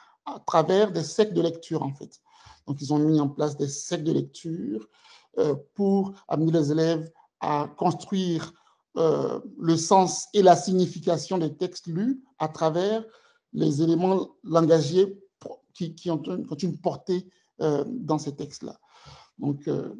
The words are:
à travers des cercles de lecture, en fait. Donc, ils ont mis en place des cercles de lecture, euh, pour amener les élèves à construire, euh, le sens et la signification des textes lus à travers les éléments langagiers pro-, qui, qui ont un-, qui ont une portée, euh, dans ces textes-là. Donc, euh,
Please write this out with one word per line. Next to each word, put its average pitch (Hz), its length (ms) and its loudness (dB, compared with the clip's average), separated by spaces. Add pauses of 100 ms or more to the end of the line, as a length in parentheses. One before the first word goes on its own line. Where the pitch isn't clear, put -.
(260)
à - 140 -12
travers 185 540 2
des 160 100 -2
cercles 208 300 0
de 170 80 2
lecture, 160 420 -4
en 139 80 -4
fait. - 300 -16 (460)
Donc, 139 140 -6
ils 143 120 -2
ont 147 60 2
mis 151 200 4
en 143 80 2
place 143 300 -2
des 143 100 -2
cercles 156 380 -6
de 156 80 0
lecture, 170 720 -6 (520)
euh, 147 160 2 (180)
pour 196 400 0 (160)
amener 160 240 2
les 151 180 2
élèves 160 400 0 (300)
à 151 360 -2
construire, 180 760 -2 (420)
euh, 143 460 2 (180)
le 165 160 2
sens 180 580 2
et 208 80 4
la 180 140 10
signification 180 840 -2
des 156 200 -2
textes - 300 -8
lus 214 360 -2 (160)
à 160 80 -2
travers 175 560 -2 (480)
les 151 300 0
éléments 170 480 2 (140)
langagiers 165 760 4 (200)
pro-, - 200 -16 (140)
qui, 160 220 -8
qui - 160 -8
ont 160 160 -2
un-, 180 160 -6
qui - 100 -10
ont 160 160 -4
une - 80 -6
portée, 180 500 -4 (340)
euh, 147 240 0
dans 156 340 -4
ces 143 180 -8
textes-là. - 420 -14 (580)
Donc, 143 300 -4
euh, 143 320 -4